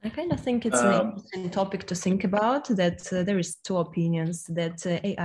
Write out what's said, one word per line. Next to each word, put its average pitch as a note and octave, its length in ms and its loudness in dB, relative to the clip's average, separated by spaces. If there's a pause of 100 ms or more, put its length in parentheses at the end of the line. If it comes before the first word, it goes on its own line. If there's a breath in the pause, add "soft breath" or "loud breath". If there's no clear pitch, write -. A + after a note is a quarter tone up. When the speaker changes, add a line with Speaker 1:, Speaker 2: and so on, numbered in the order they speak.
Speaker 1:
I G#3+ 60 -2
kind E4 220 -4
of C#4 80 0
think A#3+ 260 0
it's A#3+ 140 4
an A#3+ 140 6
Speaker 2:
Um, G#3+ 140 4
Speaker 1:
interesting F#3 420 -6
topic G3 380 -2
to F3+ 80 -4
think F#3+ 280 0
about, A3 440 2
that, F3+ 440 0
uh, F3+ 120 0
there G3 160 2
is F3 160 -4
two - 220 -4
opinions, E3+ 680 0
that, E3+ 400 -4
uh, F3 180 0
A G3+ 220 -2